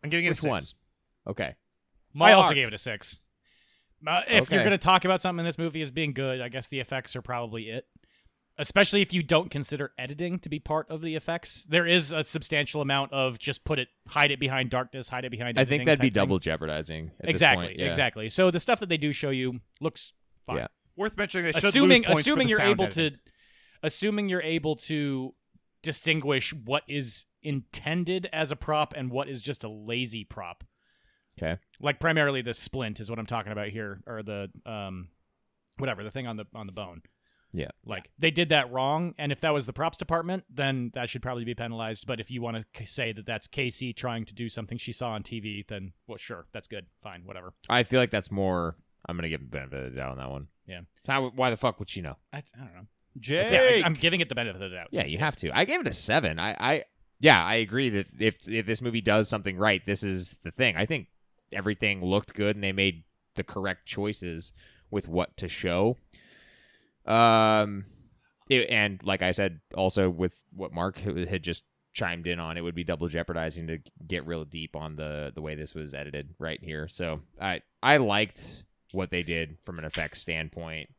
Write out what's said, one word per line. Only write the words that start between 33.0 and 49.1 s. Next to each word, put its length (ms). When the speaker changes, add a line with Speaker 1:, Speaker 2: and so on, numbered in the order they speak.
Speaker 3:
what 80
I'm 80
talking 260
about 180
here, 360
or 160
the, 300
um, 440
whatever, 260
the 80
thing 160
on 100
the, 160
on 140
the 40
bone. 300
Speaker 2:
Yeah. 180
Speaker 3:
Like, 360
they 100
did 200
that 220
wrong, 460
and 140
if 100
that 140
was 100
the 80
props 240
department, 460
then 400
that 160
should 140
probably 220
be 100
penalized. 500
But 140
if 100
you 140
wanna 200
k-, 120
say 280
that 120
that's 220
Casey 440
trying 340
to 100
do 140
something 280
she 160
saw 200
on 100
T 160
V, 280
then, 260
well, 140
sure, 340
that's 140
good, 180
fine, 240
whatever. 280
Speaker 2:
I 140
feel 160
like 120
that's 180
more, 460
I'm 80